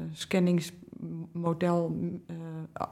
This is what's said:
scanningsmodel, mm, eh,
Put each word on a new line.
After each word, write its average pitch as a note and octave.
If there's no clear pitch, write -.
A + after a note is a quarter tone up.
scanningsmodel, E3+
mm, F3
eh, E3+